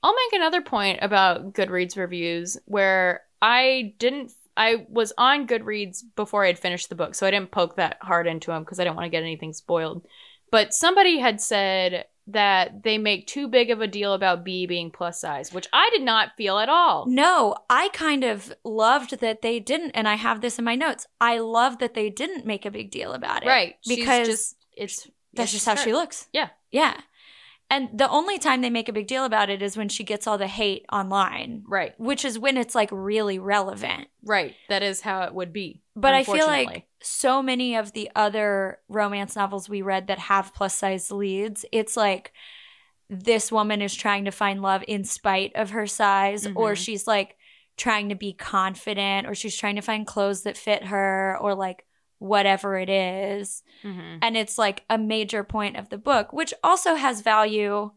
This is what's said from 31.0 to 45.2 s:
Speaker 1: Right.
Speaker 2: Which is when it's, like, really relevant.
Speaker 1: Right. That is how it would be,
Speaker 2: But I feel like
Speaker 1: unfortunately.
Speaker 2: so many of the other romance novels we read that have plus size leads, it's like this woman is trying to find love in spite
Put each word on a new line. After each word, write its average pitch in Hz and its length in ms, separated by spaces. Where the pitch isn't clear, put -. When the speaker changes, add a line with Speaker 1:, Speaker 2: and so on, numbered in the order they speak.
Speaker 1:
Right. 190 320
Speaker 2:
Which 233 240
is 240 140
when 269 200
it's, 233 180
like, 214 160
really 202 480
relevant. 196 680
Speaker 1:
Right. 202 300
That 196 140
is 196 180
how 190 220
it - 100
would 180 180
be, 190 300
Speaker 2:
But 269 180
I 269 100
feel 302 220
like 302 220
Speaker 1:
unfortunately. - 200
Speaker 2:
so 269 400
many 254 340
of 208 180
the 208 220
other 202 720
romance 202 480
novels 196 320
we 208 140
read 190 260
that 190 120
have 196 340
plus 190 220
size 190 360
leads, 202 600
it's 220 260
like 196 360
this 214 420
woman 214 300
is 202 140
trying 202 300
to 196 60
find 196 300
love 190 260
in 202 160
spite 196 520